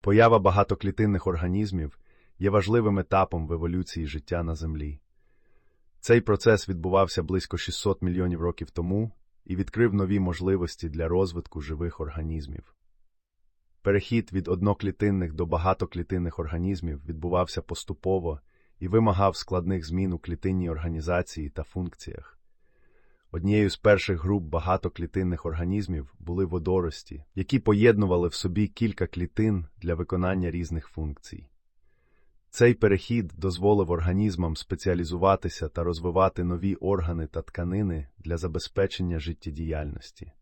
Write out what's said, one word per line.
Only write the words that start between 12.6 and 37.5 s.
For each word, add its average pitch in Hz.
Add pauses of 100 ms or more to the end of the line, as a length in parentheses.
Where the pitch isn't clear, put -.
Перехід 101
від 95
одноклітинних 98
до 87
багатоклітинних 87
організмів 85
відбувався 87
поступово 85 (400)
і 92
вимагав 98
складних 90
змін 90
у 82
клітинній 90
організації 82
та 78
функціях. - (920)
Однією 98
з -
перших 95
груп 95
багатоклітинних 87
організмів 85
були 90
водорості, 87 (120)
які 104
поєднували 104
в -
собі 98
кілька 101
клітин 92 (120)
для 85
виконання 90
різних 80
функцій. - (1000)
Цей 120
перехід 107
дозволив 92
організмам 87
спеціалізуватися 90
та 85
розвивати 87
нові 87
органи 85
та 82
тканини 90 (100)